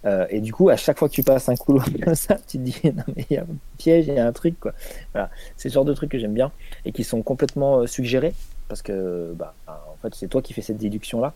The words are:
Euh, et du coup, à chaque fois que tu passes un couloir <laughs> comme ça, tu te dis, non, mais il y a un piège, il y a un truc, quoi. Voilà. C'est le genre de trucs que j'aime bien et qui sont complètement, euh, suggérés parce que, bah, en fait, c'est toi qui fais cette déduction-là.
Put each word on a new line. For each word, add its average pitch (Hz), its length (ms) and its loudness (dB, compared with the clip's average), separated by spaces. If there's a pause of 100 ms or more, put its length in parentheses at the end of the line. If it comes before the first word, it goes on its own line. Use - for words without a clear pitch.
Euh, 98 240 2
et 107 100 -2
du 110 140 -4
coup, 185 160 8
à 123 80 8
chaque - 220 0
fois 147 100 4
que - 60 -6
tu 131 80 2
passes 131 260 4
un 123 60 4
couloir 135 300 4
<laughs> - 180 -2
comme 165 100 4
ça, - 220 2
tu - 240 -10
te 127 40 -4
dis, 127 180 -6 (120)
non, 156 100 -6 (120)
mais - 160 -6
il - 20 2
y 139 40 0
a - 40 -2
un 170 60 -8 (320)
piège, 160 280 6
il 143 60 0
y 135 60 2
a 117 80 4
un 117 40 2
truc, 170 280 -2
quoi. - 140 -6 (400)
Voilà. 101 180 -4 (240)
C'est - 140 -6
le 123 40 -6
genre 135 120 6
de 147 80 2
trucs 147 180 -2
que 131 80 -2
j'aime 107 140 -2
bien 127 180 2 (340)
et - 60 -4
qui - 120 -4
sont 113 200 -2
complètement, 139 560 2
euh, 120 80 2
suggérés 131 460 0 (340)
parce - 160 -8
que, 90 500 -4
bah, 82 220 -10 (120)
en - 360 -16
fait, - 100 -6
c'est - 140 -10
toi 131 160 0
qui - 100 -12
fais 113 80 -6
cette 107 160 -6
déduction-là. 110 580 -2